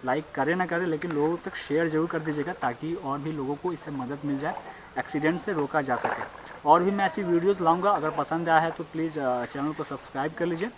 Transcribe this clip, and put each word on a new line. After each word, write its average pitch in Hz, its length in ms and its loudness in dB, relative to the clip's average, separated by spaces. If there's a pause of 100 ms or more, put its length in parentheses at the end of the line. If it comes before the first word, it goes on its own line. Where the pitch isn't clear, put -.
like 139 200 0 (100)
करें 147 200 2
ना 185 100 2
करें, 175 200 0
लेकिन 160 260 -2
लोगों 156 260 2
तक 185 180 -10
share 160 340 2
ज़रूर 156 180 2
कर 165 120 -4
दीजिएगा 156 340 -2
ताकि 139 400 -4
और 143 260 -4
भी 156 120 -4
लोगों 143 240 -2
को 175 180 -4
इससे 160 180 -10
मदद 139 340 -6
मिल 139 140 0
जाए, 151 160 -2 (440)
accident 156 420 0
से 208 120 -2
रोका 151 280 0
जा 131 140 0
सके। - 500 -4 (200)
और 170 180 10
भी 196 80 4
मैं 202 140 2
ऐसी 196 180 -2
videos 180 400 4
लाऊँगा, 180 260 4
अगर 156 200 2
पसंद 165 400 -2
आया 160 100 8
है 165 120 4
तो 165 120 -8
please, 160 360 -4
uh, 123 260 2
channel 143 280 -4
को 151 100 -6
subscribe 143 500 -6
कर 170 120 0
लीजिए 175 320 -2